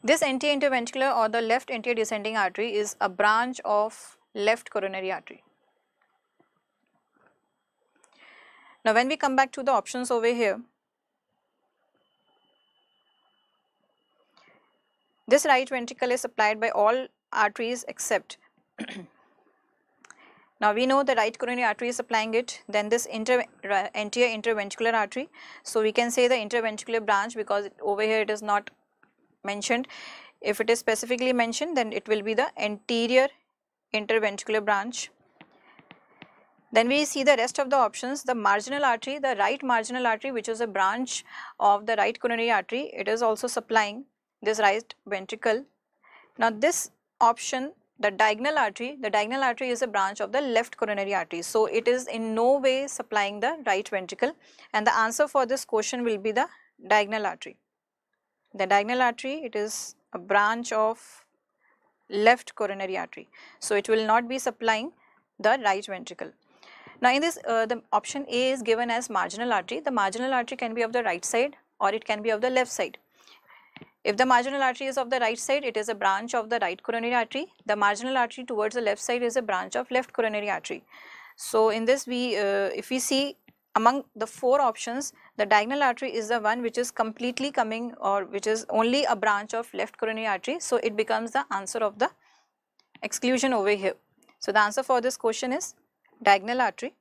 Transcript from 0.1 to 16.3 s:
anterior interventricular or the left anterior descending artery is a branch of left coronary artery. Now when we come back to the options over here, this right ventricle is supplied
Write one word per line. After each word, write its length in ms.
anterior 340
interventricular 580
or 140
the 140
left 300
anterior 240
descending 420
artery 360
is 280
a 80
branch 560
of 520
left 360
coronary 420
artery. 320
Now 80
when 160
we 80
come 180
back 180
to 100
the 80
options 400
over 160
here, 340
this 180
right 220
ventricle 440
is 100
supplied 400